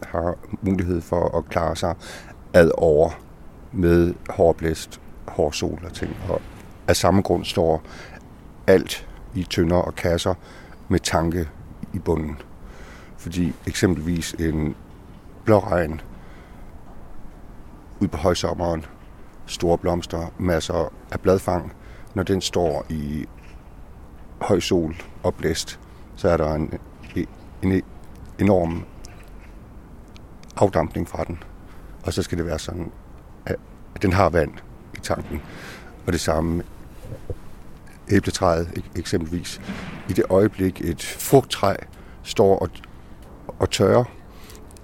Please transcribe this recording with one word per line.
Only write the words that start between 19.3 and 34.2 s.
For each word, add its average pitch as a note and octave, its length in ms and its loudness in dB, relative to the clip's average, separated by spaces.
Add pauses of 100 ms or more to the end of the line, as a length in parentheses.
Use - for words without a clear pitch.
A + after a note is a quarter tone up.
store E2+ 320 2
blomster, E2+ 600 -2
masser E2+ 540 0 (180)
af - 100 -4
bladfang. F#2 520 2 (420)
Når F#2+ 80 0
den F#2+ 180 0
står E2 480 0
i D2 380 -4 (1120)
høj F#2 200 2
sol E2 360 0 (260)
og F2 120 0
blæst, - 460 -4 (360)
så G2 120 0
er E2+ 80 6
der D#2 180 2
en, D#2 180 -2 (920)
en F#2+ 200 4 (560)
enorm F#2 460 4 (1700)
afdampning F2+ 520 2
fra E2+ 160 -4
den. - 180 -8 (600)
Og F2 100 -2
så F#2+ 100 0
skal F2 160 -4
det E2 80 0
være D#2+ 120 -2
sådan, F2 340 -8 (540)
at, - 100 -2 (380)
at - 80 -12
den F#2+ 100 4
har F#2 160 6